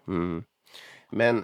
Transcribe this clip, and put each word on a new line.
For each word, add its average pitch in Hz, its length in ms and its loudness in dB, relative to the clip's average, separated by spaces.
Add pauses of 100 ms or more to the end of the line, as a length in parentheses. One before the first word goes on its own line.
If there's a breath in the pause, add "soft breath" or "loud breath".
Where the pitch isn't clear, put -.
Mm. 87 360 -4 (680 loud breath)
Men, 117 320 2